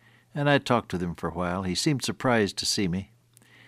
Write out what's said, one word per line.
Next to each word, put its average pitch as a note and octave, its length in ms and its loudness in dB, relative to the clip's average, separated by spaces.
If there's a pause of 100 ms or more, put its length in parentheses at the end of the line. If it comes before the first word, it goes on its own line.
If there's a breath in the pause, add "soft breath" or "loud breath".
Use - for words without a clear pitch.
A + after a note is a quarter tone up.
(340 soft breath)
And D3 140 0
I C#3+ 100 6
talked - 340 0
with F2+ 100 -2
him F2 120 -2
for E2+ 160 -4
a D#2 40 -10
while. F2+ 280 -2
He F2+ 120 -2
seemed C#3+ 280 0
surprised A2+ 560 2
to - 80 -6
see G2+ 220 0
me. F#2 240 -6 (560 soft breath)